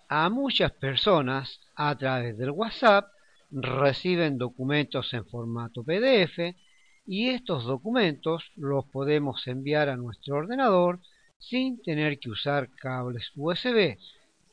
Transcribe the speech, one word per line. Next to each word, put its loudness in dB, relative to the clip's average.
a 2
muchas 2
personas 0
a 0
través -2
del -2
WhatsApp 4
reciben 2
documentos -2
en -4
formato -8
P 0
D 4
F -4
y -2
estos -4
documentos -2
los -2
podemos -2
enviar 0
a -4
nuestro -8
ordenador 2
sin -4
tener 0
que -10
usar -2
cables -6
U -2
S -2
B. 4